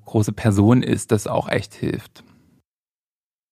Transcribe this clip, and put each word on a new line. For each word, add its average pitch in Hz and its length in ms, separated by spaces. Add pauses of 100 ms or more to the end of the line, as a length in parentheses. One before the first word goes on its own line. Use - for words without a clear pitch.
große 110 280
Person 110 480
ist, - 300
das 107 160
auch - 200
echt - 280
hilft. - 480 (1300)